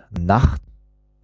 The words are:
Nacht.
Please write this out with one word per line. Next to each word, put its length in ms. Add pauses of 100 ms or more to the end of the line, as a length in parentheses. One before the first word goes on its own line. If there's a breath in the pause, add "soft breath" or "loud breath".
(180)
Nacht. 440 (640)